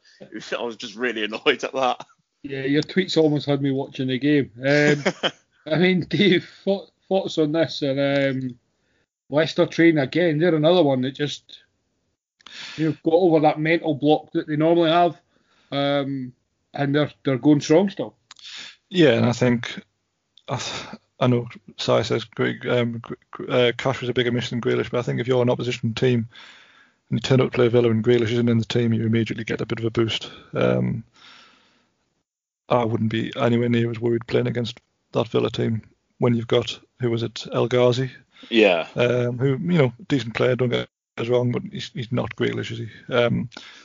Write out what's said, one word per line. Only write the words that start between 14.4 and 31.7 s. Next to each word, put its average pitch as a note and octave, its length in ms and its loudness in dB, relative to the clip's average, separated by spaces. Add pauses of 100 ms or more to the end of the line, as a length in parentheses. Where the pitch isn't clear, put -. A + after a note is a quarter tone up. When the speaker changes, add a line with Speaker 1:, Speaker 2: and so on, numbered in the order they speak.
Speaker 2:
they D3+ 100 -4
normally E3 340 4
have, E3+ 280 2 (520)
um, C#3 640 -4 (400)
and C#3+ 200 -2
they're, D3 180 0 (120)
they're C3+ 140 0
going C#3+ 220 6
strong F3+ 280 4
still. B2 260 -8 (760)
Speaker 3:
Yeah, D#3+ 220 6
and A2+ 120 2
I B2 80 2
think, B2 480 -2 (680)
I, B2+ 80 -4
th-, - 440 -12 (180)
I C3 100 2
know B2 200 0 (300)
Si B2 240 0
says A#2+ 220 -4
Gre-, B2 440 -6
um, A#2+ 300 -2
Gre-, - 160 -14 (160)
Gre-, - 200 -12
uh, B2 280 2
Cash C3+ 220 -4
was B2 100 -4
a - 20 -2
bigger A#2+ 200 0
miss B2 180 -4
than A#2+ 100 -6
Grealish, B2 300 -2
but B2 80 -4
I A#2+ 40 -2
think C3+ 180 -4
if A#2 80 -4
you're B2+ 120 2
an A#2+ 80 2
opposition A#2+ 460 -4
team A#2+ 340 0 (800)
and B2+ 100 -2
you - 20 -4
turn C3 200 2
up - 120 0
to - 40 -8
play A#2+ 120 4
Villa A#2+ 220 4
and A2 140 0
Grealish A#2 280 2
isn't A#2+ 180 0
in A2+ 80 2
the A2 80 0
team, A#2 260 0
you A2+ 140 0
immediately A2+ 380 0
get - 180 -6
a A#2 40 -8
bit A2+ 120 -6
of A2+ 80 -4
a A2 40 -4
boost. A2+ 400 -2 (220)
Um, B2 520 0 (1600)